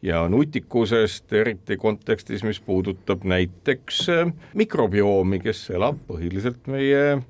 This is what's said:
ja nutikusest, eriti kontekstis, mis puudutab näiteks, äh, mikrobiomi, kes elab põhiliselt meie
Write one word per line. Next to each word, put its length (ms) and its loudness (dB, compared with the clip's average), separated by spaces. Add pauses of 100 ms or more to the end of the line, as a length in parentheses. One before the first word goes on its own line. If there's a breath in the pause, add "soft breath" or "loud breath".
ja 240 0
nutikusest, 1040 0
eriti 480 0
kontekstis, 640 -2
mis 160 -4
puudutab 640 -2
näiteks, 800 -2 (100)
äh, 220 0 (180 loud breath)
mikrobiomi, 880 2
kes 300 -6
elab 260 0 (140)
põhiliselt 580 -6
meie 600 2